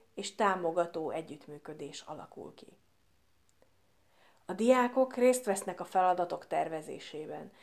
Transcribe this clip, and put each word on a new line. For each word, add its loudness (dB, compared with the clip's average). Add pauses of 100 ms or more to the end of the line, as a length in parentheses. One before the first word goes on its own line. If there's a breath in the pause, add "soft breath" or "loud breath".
(140 loud breath)
és -8
támogató 0
együttműködés -10
alakul -14
ki. -20 (1800 soft breath)
A -6
diákok 4
részt 4
vesznek -2
a -6
feladatok 2
tervezésében. -6 (100)